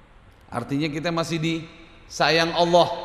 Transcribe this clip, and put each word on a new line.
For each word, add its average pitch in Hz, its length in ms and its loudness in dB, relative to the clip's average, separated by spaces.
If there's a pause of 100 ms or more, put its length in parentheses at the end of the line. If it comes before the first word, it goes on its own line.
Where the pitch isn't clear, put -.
(500)
Artinya 139 400 -4
kita 160 220 -6
masih 165 260 -4
disayang 160 1160 -2
Allah. 170 340 4 (160)